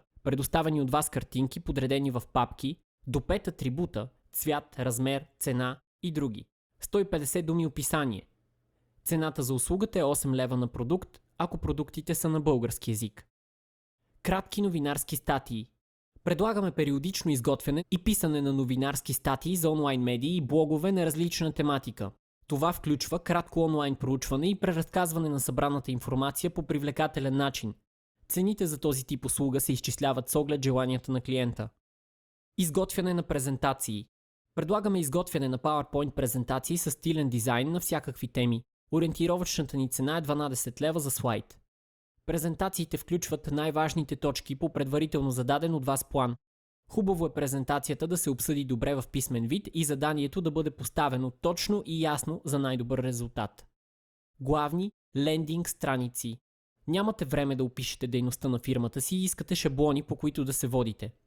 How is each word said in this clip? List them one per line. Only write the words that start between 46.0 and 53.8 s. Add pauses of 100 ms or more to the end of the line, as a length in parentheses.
план. (560)
Хубаво
е
презентацията
да
се
обсъди
добре
в
писмен
вид
и
заданието
да
бъде
поставено
точно
и
ясно
за
най-добър
резултат. (720)